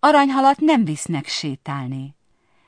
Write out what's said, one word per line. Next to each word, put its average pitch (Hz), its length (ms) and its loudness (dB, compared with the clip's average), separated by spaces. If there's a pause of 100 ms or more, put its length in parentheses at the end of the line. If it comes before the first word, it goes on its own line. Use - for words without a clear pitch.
„Aranyhalat 277 600 4
nem 302 240 2
visznek 151 420 -4
sétálni, 135 880 -8 (540)